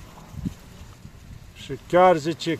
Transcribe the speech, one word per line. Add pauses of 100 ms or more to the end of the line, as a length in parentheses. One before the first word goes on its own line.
(1500)
Și (160)
chiar,
zice,